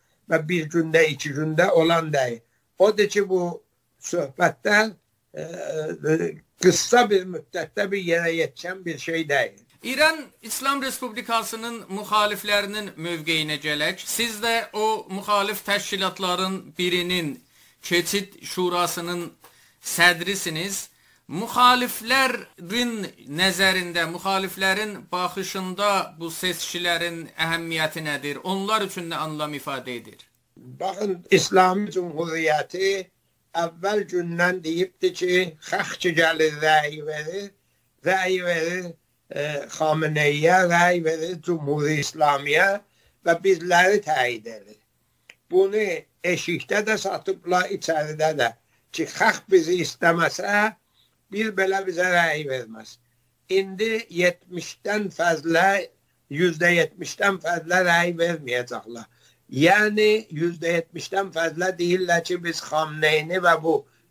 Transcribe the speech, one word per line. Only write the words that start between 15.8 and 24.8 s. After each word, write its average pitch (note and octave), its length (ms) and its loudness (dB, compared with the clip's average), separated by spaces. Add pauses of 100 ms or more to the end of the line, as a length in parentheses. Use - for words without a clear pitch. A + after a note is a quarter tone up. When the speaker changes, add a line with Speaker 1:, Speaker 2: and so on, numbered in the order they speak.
Speaker 2:
birinin, F3 600 -2 (440)
Keçid F3+ 600 -2
Şurasının F3 880 -4 (520)
sədrisiniz. F3 1080 0 (400)
Müxaliflərin A#3+ 1600 0 (420)
nəzərində, F#3 720 0
müxaliflərin F#3+ 880 -2 (180)